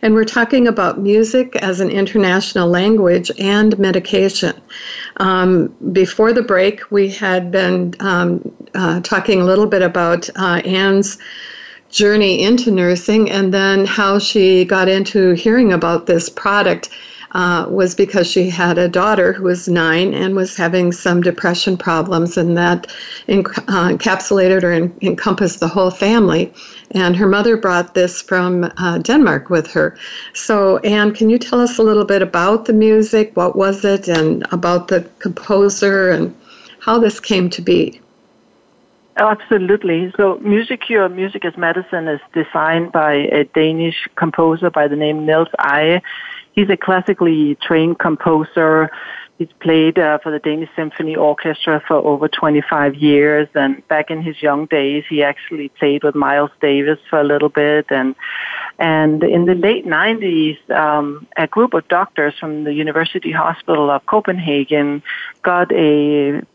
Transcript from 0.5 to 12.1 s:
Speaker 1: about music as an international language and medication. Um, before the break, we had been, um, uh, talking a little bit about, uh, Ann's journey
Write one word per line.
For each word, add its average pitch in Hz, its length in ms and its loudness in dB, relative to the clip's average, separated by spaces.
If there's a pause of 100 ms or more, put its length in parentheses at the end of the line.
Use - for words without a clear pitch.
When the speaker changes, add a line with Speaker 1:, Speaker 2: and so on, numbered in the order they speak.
Speaker 1:
about 214 340 0
music 220 560 2
as 190 240 -4
an 190 100 0
international 190 760 0
language 180 720 2
and 202 400 2
medication. 190 800 0 (600)
Um, 185 480 2 (260)
before 190 400 2
the 240 80 2
break, 202 500 0
we 196 200 2
had 185 400 -2
been, 180 500 0
um, 175 400 0 (340)
uh, 180 260 -2
talking 185 420 0
a - 20 2
little 190 220 4
bit 196 160 2
about, 175 540 0
uh, 180 280 -2
Ann's 196 540 0 (720)
journey 208 520 2